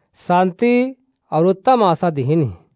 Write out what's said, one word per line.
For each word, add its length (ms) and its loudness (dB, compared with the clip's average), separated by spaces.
शांति 760 0
और 160 0
उत्तम 360 0
आशा 280 0
दिहिन 300 -2
ही। 100 -4